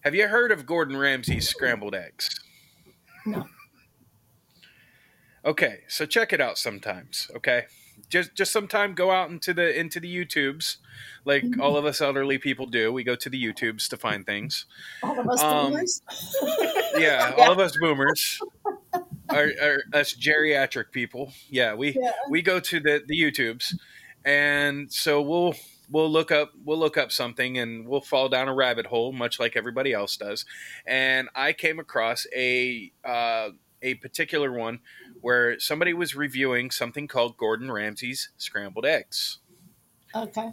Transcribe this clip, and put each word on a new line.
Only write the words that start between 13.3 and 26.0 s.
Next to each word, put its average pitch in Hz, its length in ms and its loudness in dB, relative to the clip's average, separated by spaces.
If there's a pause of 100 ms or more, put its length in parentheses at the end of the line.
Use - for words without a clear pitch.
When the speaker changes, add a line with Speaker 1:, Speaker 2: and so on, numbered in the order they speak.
Speaker 1:
the 131 120 -4
YouTubes 110 480 -2
to 123 60 -6
find 104 300 -4
things. 104 400 -4 (360)
Speaker 2:
All 285 160 -2
of 233 100 -2
us 254 140 2
Speaker 1:
Um, 151 300 4
Speaker 2:
boomers? 359 380 -2
<laughs> - 320 -4 (520)
Speaker 1:
yeah, - 40 2
Speaker 3:
Yeah. 131 400 4
Speaker 1:
all - 140 6
of 185 80 4
us 170 200 2
boomers, 151 600 2 (880)
are, 147 220 4 (120)
are 143 160 2 (140)
us 143 240 2
geriatric 143 760 2
people. 131 420 -6 (160)
Yeah, 123 260 2
we, 135 240 -2
Speaker 2:
Yeah. 254 120 0 (180)
Speaker 1:
we 170 140 2
go 185 180 2
to 170 200 -2
the, 147 260 4
the 156 140 0
YouTubes, 135 540 0 (500)
and 143 680 2
so 147 300 2
we'll, 170 320 2 (360)
we'll 156 200 4